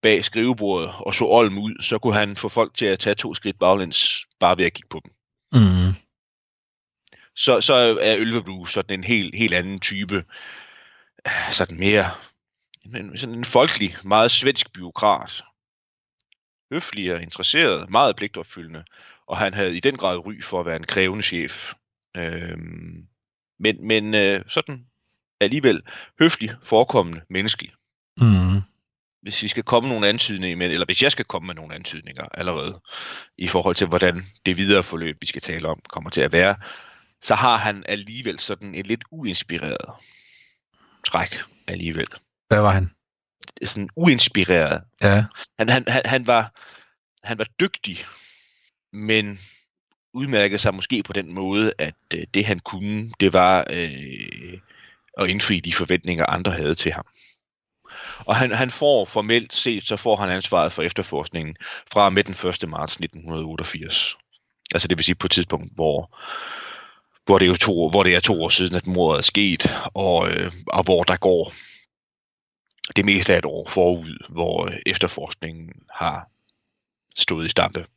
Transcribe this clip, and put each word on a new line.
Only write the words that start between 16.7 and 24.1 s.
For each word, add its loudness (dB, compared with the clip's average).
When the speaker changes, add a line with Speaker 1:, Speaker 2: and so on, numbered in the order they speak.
Speaker 1:
Høflig -6
og -8
interesseret, 0
meget 4
pligtopfyldende, -12
og -6
han 0
havde -2
i -6
den 2
grad -2
ry -12
for -4
at -4
være -4
en -10
krævende 0
chef. -6
Øhm, -10
men, -2
men, 0